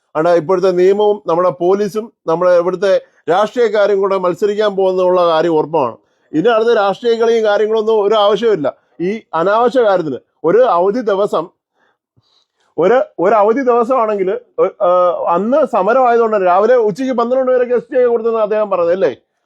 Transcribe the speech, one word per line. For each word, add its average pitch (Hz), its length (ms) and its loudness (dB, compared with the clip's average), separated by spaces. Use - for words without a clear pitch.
ആണ് 160 120 0
ഇപ്പോഴത്തെ 175 420 0
നിയമവും 202 560 2
നമ്മുടെ 175 240 0
പോലീസും 202 520 -2
നമ്മുടെ 170 240 0
ഇവിടുത്തെ 180 500 0
രാഷ്ട്രീയക്കാരും 208 680 0
കൂടെ 196 180 0
മത്സരിക്കാൻ 202 600 -2
പോകുന്നുള്ള 185 500 0
കാര്യം 165 240 0
ഉറപ്പാണ്. 151 460 -2
ഇതിനകത്ത് 220 440 0
രാഷ്ട്രീയ 202 380 -2
കളിയും 226 300 0
കാര്യങ്ങളൊന്നും 214 560 0
ഒരു 202 140 0
ആവശ്യമില്ല. 202 580 0
ഈ 202 220 -6
അനാവശ്യ 226 480 0
കാര്യത്തിന് 175 360 -2
ഒരു 175 140 2
അവധി 202 420 0
ദിവസം, 196 480 -2
ഒരു, 214 240 2
ഒരു 190 160 2
അവധി 220 260 2
ദിവസമാണെങ്കിൽ, 233 680 0
ഏ, - 360 -2
അന്ന് 226 440 0
സമരമായതുകൊണ്ട് 233 640 2
രാവിലെ 196 380 2
ഉച്ചയ്ക്ക് 247 400 0
പന്ത്രണ്ട് 254 380 -2
വരെ 247 120 0
ഗസ്റ്റ് 247 420 -2
കൊടുത്തെന്ന് 226 320 -2
അദ്ദേഹം 214 320 -2
പറഞ്ഞത് 170 220 0
അല്ലേ? 170 240 0